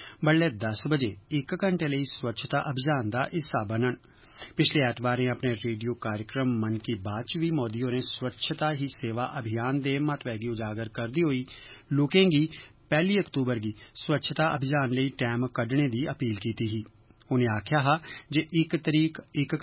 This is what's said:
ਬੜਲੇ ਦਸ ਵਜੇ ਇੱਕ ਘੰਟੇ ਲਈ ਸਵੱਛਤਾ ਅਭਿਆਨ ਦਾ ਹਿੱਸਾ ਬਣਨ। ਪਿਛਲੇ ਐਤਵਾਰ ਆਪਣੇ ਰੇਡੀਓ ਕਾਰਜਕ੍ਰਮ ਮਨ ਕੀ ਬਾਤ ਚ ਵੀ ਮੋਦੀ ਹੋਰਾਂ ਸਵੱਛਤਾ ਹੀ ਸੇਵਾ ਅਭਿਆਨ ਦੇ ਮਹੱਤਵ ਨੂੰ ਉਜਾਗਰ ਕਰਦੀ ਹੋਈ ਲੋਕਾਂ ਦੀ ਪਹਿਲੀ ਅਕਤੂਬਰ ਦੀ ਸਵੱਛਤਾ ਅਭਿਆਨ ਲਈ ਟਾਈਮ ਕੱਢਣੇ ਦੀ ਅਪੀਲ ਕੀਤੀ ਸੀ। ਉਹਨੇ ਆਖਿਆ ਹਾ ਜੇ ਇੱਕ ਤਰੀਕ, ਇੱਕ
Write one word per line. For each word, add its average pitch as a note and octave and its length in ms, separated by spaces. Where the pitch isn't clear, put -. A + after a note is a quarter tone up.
ਬੜਲੇ D#3+ 240
ਦਸ A2 380
ਵਜੇ C3 300
ਇੱਕ D3+ 340
ਘੰਟੇ F3 240
ਲਈ C#3 160
ਸਵੱਛਤਾ B2+ 680
ਅਭਿਆਨ B2+ 400
ਦਾ A#2+ 120
ਹਿੱਸਾ C#3+ 300
ਬਣਨ। A#2 320
ਪਿਛਲੇ D3+ 260
ਐਤਵਾਰ B2 440
ਆਪਣੇ B2 280
ਰੇਡੀਓ A2+ 400
ਕਾਰਜਕ੍ਰਮ A#2 640
ਮਨ A2 200
ਕੀ A2+ 160
ਬਾਤ G#2 300
ਚ - 140
ਵੀ E3 120
ਮੋਦੀ A#2+ 320
ਹੋਰਾਂ B2+ 180
ਸਵੱਛਤਾ D3 720
ਹੀ C#3 140
ਸੇਵਾ A#2+ 520
ਅਭਿਆਨ A#2 420
ਦੇ C#3 180
ਮਹੱਤਵ D3 320
ਨੂੰ A2+ 220
ਉਜਾਗਰ A2 360
ਕਰਦੀ B2 340
ਹੋਈ C3 220
ਲੋਕਾਂ C#3+ 320
ਦੀ D#3+ 240
ਪਹਿਲੀ F#3 300
ਅਕਤੂਬਰ B2 380
ਦੀ G#2+ 140
ਸਵੱਛਤਾ D3+ 640
ਅਭਿਆਨ C3+ 340
ਲਈ C3 180
ਟਾਈਮ B2 380
ਕੱਢਣੇ B2+ 420
ਦੀ B2 220
ਅਪੀਲ A#2+ 240
ਕੀਤੀ A2 340
ਸੀ। G#2+ 140
ਉਹਨੇ B2 140
ਆਖਿਆ G#2+ 320
ਹਾ C#3+ 200
ਜੇ D3 240
ਇੱਕ E3 220
ਤਰੀਕ, D#3 420
ਇੱਕ D3 280